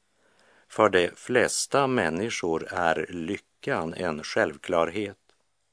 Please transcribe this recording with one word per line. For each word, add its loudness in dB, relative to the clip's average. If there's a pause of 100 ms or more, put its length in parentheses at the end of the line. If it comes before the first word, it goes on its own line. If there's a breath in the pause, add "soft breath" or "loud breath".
(680 soft breath)
"För 4
de 4
flesta 0
människor -2
är 0
lyckan -6
en -4
självklarhet, -2 (540)